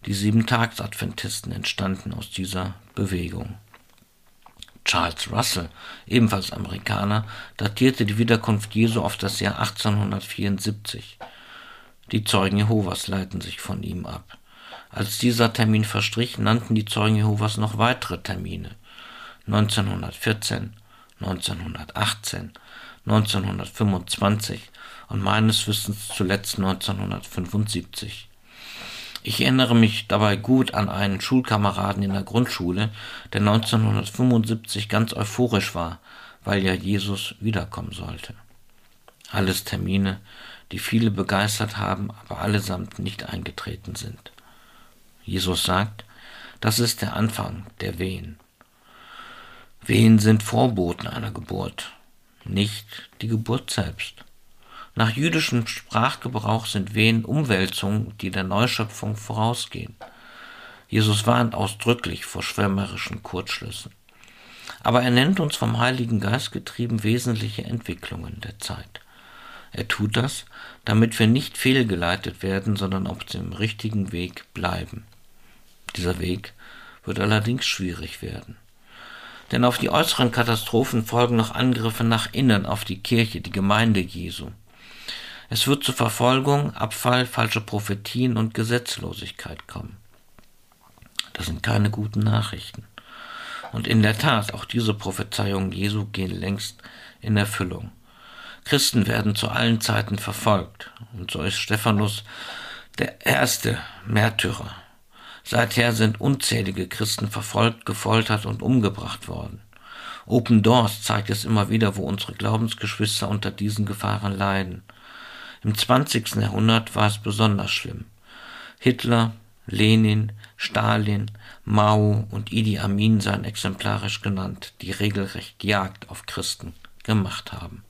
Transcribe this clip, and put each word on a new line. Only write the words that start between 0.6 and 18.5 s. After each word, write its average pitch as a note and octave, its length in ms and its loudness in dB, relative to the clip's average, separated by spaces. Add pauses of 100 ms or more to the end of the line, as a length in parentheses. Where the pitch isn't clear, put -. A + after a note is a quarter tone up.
entstanden - 640 -4
aus - 160 -10
dieser F#2+ 420 -6 (220)
Bewegung. F#2 640 -4 (1300)
Charles E2+ 440 -2
Russell, F#2 380 -2 (380)
ebenfalls A2 460 2
Amerikaner, G2+ 720 -2 (320)
datierte A#2 480 2
die G#2 100 0
Wiederkunft A2 580 2
Jesu A2+ 280 4
auf - 160 -2
das - 220 -4
Jahr G2+ 200 -2
achtzehnhundertvierundsiebzig. G#2 1600 -2 (920)
Die G#2+ 140 0
Zeugen G2 320 2
Jehovas G#2 500 2
leiten F#2+ 360 -4
sich F2 180 -10
von G2 220 -6
ihm F2 240 -6
ab. - 320 -12 (520)
Als G#2 280 -4
dieser A#2 340 4
Termin G#2+ 320 4
verstrich, G#2+ 540 -2
nannten A2 360 2
die G#2+ 120 2
Zeugen G#2+ 300 2
Jehovas G#2+ 420 2
noch G#2+ 180 -2
weitere A2 460 0
Termine. F2 480 -6 (760)